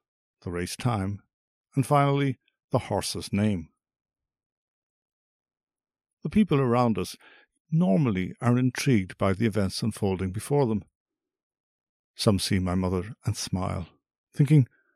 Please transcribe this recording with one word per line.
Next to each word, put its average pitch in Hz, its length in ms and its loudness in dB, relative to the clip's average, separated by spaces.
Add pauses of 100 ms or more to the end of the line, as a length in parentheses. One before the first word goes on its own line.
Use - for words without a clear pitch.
(420)
the 92 80 -8
race 87 260 -6
time, 104 460 -4 (520)
and 135 120 0
finally 139 520 2 (320)
the 127 100 0 (100)
horse's 92 420 -4
name. 101 380 0 (2500)
The 147 60 -8
people 165 320 2
around 120 380 2
us - 180 -6 (540)
normally 156 720 2
are 120 160 4
intrigued 123 580 0
by 98 160 2
the 107 140 0
events 98 360 -2
unfolding 95 500 -2
before 139 340 -2
them. 107 180 -2 (1300)
Some 101 240 2
see 98 200 0
my 90 160 0
mother 92 500 -2
and 104 120 -2
smile, 92 520 -6 (460)
thinking, 143 340 4 (280)